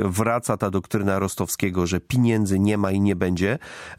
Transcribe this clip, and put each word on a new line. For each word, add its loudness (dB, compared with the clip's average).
wraca 0
ta -2
doktryna 0
Rostowskiego, -2
że 0
pieniędzy 2
nie 4
ma 0
i 0
nie 2
będzie, 0